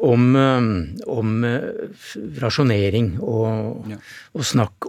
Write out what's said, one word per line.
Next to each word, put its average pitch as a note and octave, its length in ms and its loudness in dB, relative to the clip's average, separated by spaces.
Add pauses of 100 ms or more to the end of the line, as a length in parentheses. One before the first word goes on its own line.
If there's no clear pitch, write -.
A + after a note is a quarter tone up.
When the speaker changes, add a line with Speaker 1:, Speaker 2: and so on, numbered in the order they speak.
Speaker 1:
om, B2 360 6
eh, A#2 760 0
om, A2 340 -2
eh, A#2+ 140 -2 (800)
rasjonering A2 840 2
og, A2 680 -2
Speaker 2:
Ja. G2+ 60 -12 (400)
Speaker 1:
og D3+ 60 -4
snakk - 460 0